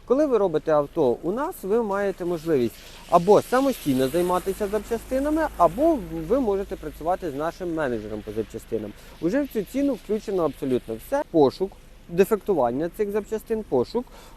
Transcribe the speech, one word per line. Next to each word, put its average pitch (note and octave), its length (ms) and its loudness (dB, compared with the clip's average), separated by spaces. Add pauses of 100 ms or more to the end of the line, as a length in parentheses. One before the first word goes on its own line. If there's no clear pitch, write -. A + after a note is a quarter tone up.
коли C#4 200 4
ви B3+ 120 2
робите E3 340 2
авто C#3+ 520 2
у E3 80 -2
нас, D4 320 -4
ви A3 200 0
маєте G3 420 -2
можливість D#3 500 0 (340)
або F3 320 6
самостійно D3+ 680 2
займатися F3+ 600 0
запчастинами, B3+ 760 -2 (160)
або A#3+ 400 4 (300)
ви B3 120 2
можете G3 360 -2
працювати D#3 560 -6
з C3 40 -6
нашим E3 380 -6
менеджером A2 520 -4
по G#2+ 60 -10
запчастинам. G#2+ 600 -6 (300)
Уже G#3+ 200 0
в C4+ 60 -4
цю A3+ 140 -6
ціну C4+ 320 -2
включено G3 500 -4
абсолютно B2+ 520 -2
все. C#4 360 -4
Пошук, E3 400 4 (380)
дефектування E3+ 880 0
цих G3+ 140 -2
запчастин, G#3+ 580 -4
пошук, D#3 360 0 (300)